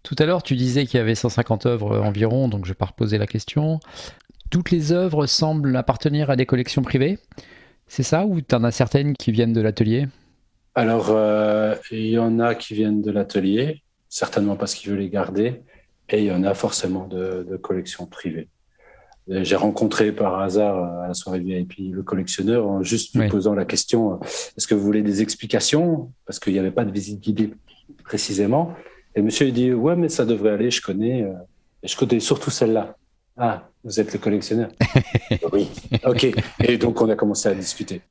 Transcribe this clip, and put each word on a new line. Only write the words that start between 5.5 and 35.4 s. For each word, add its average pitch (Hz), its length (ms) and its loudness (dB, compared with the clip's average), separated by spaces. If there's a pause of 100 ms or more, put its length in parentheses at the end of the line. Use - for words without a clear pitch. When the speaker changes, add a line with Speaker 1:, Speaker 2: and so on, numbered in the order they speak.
Speaker 1:
appartenir 143 540 2
à 131 80 4
des 131 80 4
collections 127 380 0
privées, 139 360 0 (680)
c'est - 160 -4
ça, 170 220 2
ou 185 140 0
t'en 123 240 2
as 117 80 2
certaines 143 420 2
qui 117 200 -2
viennent 117 180 4
de 113 100 2
l'atelier ? 110 460 2 (680)
Speaker 2:
Alors, 113 340 2
euh, 107 680 2 (160)
il 110 160 -4
y 113 100 2
en 113 220 2
a 117 160 2
qui - 200 -12
viennent 107 260 0
de 104 100 -2
l'atelier, 104 680 0 (280)
certainement 101 460 -2
parce 101 200 -6
qu'il 101 160 -10
veut 98 60 -2
les 98 120 -4
garder, 101 540 -2 (460)
et 107 100 2
il 104 60 2
y 98 60 0
en 90 120 2
a 98 100 2
forcément 95 540 -4
de, 92 420 -6
de 95 80 -6
collections 90 480 -6
privées. - 420 -10 (840)
Euh, 95 120 -2
j'ai 90 120 2
rencontré 107 560 0
par 95 280 -2
hasard, 98 380 2
euh, 87 280 -6
à - 20 -6
la 90 80 -6
soirée 92 240 -6
V 90 220 -4
I - 20 -2
P 90 280 -10
le 92 120 -6
collectionneur 101 640 0
en 95 160 -2
juste 110 320 -2
lui 113 60 4
Speaker 1:
Oui. 107 80 2
Speaker 2:
posant 101 260 2
la 95 100 0
question, 107 480 0
euh, « 87 40 -6 (400)
Est-ce - 100 -4
que 110 80 4
vous 101 80 2
voulez 104 180 2
des 104 220 0
explications ? » 139 880 0 (160)
Parce - 120 -10
qu'il 98 140 -2
n'y 98 60 2
avait 95 120 0
pas 117 140 0
de 98 60 -4
visite 101 300 -6
guidée 107 320 -2 (500)
précisément. 107 720 0 (400)
Et - 40 2
le 104 60 4
monsieur, 123 220 2
il 123 60 0
dit, « 123 200 2
Ouais, 139 220 2
mais 170 140 0
ça 131 160 0
devrait 107 260 2
aller, 110 180 0
je 120 120 -2
connais, 110 420 -2
euh, 95 100 -6 (480)
et - 60 -14
je - 80 -6
connais 120 240 2
surtout - 320 -2
celle-là. » « 110 460 0 (400)
Ah, 110 320 -4 (140)
vous 107 160 -4
êtes 104 140 0
le 98 60 -4
collectionneur ? » 107 500 0 (440)
Speaker 1:
<laughs> « - 180 0 (220)